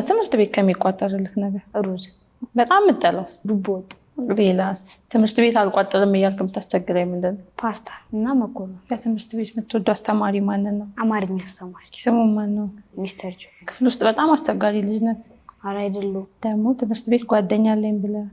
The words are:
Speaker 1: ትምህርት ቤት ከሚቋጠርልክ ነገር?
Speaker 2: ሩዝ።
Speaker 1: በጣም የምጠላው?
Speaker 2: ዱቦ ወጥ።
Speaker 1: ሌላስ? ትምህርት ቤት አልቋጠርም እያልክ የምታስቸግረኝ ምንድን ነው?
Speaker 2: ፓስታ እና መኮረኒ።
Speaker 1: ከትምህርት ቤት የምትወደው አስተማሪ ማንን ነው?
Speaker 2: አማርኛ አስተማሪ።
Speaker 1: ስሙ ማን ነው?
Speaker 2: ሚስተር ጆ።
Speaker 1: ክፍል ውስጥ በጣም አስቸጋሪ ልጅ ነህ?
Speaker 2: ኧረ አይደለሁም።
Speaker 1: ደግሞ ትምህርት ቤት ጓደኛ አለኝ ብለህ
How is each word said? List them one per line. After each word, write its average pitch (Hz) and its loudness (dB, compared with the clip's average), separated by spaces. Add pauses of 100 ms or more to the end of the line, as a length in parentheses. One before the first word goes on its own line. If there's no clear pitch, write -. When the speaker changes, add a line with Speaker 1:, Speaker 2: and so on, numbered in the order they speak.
Speaker 1:
ትምህርት 403 0
ቤት 208 4
ከሚቋጠርልክ 196 0
ነገር? 202 -4 (200)
Speaker 2:
ሩዝ። 185 -6 (500)
Speaker 1:
በጣም 240 4
የምጠላው? 185 2 (180)
Speaker 2:
ዱቦ 202 -2
ወጥ። 185 -6 (440)
Speaker 1:
ሌላስ? 190 2 (280)
ትምህርት 220 2
ቤት 233 4
አልቋጠርም 196 2
እያልክ 196 2
የምታስቸግረኝ 185 -2
ምንድን 180 -2
ነው? 196 -10 (120)
Speaker 2:
ፓስታ 214 -6 (200)
እና 214 -2
መኮረኒ። 196 -2 (100)
Speaker 1:
ከትምህርት 226 -4
ቤት 220 -4
የምትወደው 214 -2
አስተማሪ 208 0
ማንን 202 0
ነው? 208 -6 (100)
Speaker 2:
አማርኛ 208 0
አስተማሪ። - -16
Speaker 1:
ስሙ 233 0 (100)
ማን 208 0
ነው? 208 -2 (300)
Speaker 2:
ሚስተር 190 -10
ጆ። - -20 (200)
Speaker 1:
ክፍል - -2
ውስጥ 233 0
በጣም 254 4
አስቸጋሪ 208 2
ልጅ 208 -2
ነህ? 226 0 (420)
Speaker 2:
ኧረ 196 -6
አይደለሁም። 196 -4 (160)
Speaker 1:
ደግሞ 214 0 (100)
ትምህርት 220 -4
ቤት 240 2
ጓደኛ 214 2
አለኝ 214 0
ብለህ 208 -4